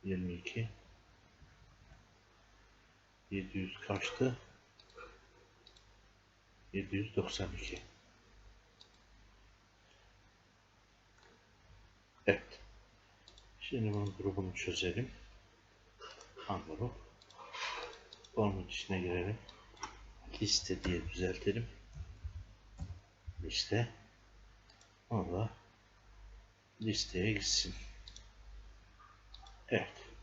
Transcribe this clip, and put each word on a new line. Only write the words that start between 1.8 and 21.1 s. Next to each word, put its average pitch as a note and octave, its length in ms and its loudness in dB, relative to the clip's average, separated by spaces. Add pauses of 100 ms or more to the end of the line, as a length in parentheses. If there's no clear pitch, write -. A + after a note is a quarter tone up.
Yedi G2 260 -2
yüz F#2 220 -2
kaçtı? B2+ 580 2 (2250)
Yedi G2 220 0
yüz G#2 200 2
doksan F#2 380 2
iki. - 260 -4 (4000)
Evet. - 320 4 (1000)
Şimdi A2 340 2
bunun G2+ 240 2
grubunu F#2+ 360 2
çözelim. F2+ 580 2 (1400)
Ungroup. F#2 420 0 (1400)
Formun G2 320 6
içine - 320 0
girelim. F2+ 380 2 (1040)
Liste F#2+ 420 4
diye E2+ 260 2
düzeltelim. G2 580 2 (1800)